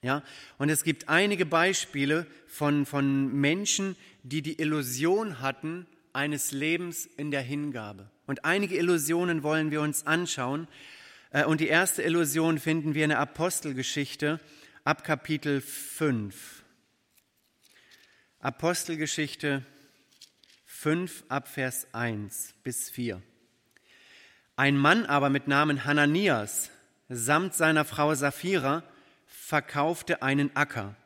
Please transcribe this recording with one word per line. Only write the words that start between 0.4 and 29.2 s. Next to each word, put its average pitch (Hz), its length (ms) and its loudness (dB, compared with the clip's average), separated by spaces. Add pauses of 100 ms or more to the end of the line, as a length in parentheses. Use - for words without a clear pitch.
und 143 120 0
es 151 140 0
gibt 156 260 -2
einige 180 360 4
Beispiele 160 800 0 (200)
von, 147 380 2
von 139 480 0
Menschen, 185 640 0 (260)
die 147 180 -4
die 156 200 -6
Illusion 151 800 0
hatten 156 440 -6 (280)
eines 143 400 -2
Lebens 165 520 -2
in 147 240 -8
der 139 120 -2
Hingabe. 120 680 -8 (160)
Und 139 200 -4
einige 185 320 0
Illusionen 170 680 2
wollen 156 260 0
wir 151 120 -2
uns 151 260 -2
anschauen. 156 600 -2 (640)
Äh, 143 120 2
und 151 160 2
die 156 80 2
erste 175 360 2
Illusion 160 540 2
finden 156 360 0
wir 156 100 2
in 151 60 2
der 135 100 2
Apostelgeschichte 147 1200 -2 (440)
ab 151 200 0
Kapitel 147 580 -2
fünf. - 1000 -4 (1800)
Apostelgeschichte 151 1200 -2 (1000)
fünf 170 640 -2
ab 117 180 -4
Vers - 440 -4
eins 113 720 -6
bis - 260 -6
vier. 110 320 -6 (1300)
"Ein 139 220 4
Mann 165 280 6
aber 139 240 4
mit 135 180 0
Namen 143 380 2
Hananias 147 840 2 (380)
samt 147 440 0
seiner 156 320 4
Frau 151 300 2
Sapphira 143 680 0 (460)